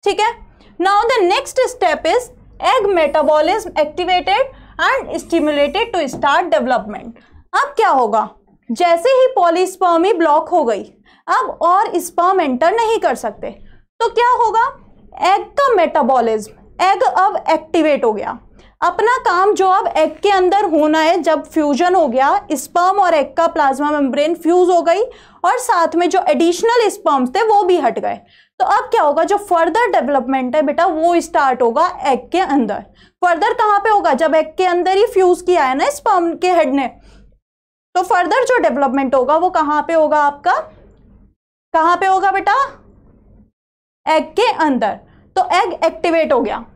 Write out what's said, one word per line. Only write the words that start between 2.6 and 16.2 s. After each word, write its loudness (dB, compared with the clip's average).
egg 0
metabolism 0
activated -2
and -2
stimulated -2
to -2
start 0
development। -4
अब 0
क्या 0
होगा? 0
जैसे 2
ही 4
पॉलीस्पर्मी 2
ब्लॉक 0
हो 2
गई, -4
अब -2
और 2
स्पर्म 0
एंटर 0
नहीं 0
कर -2
सकते, -10
तो 0
क्या 0
होगा? 0
एग -2
का 0
मेटाबॉलिज्म, 0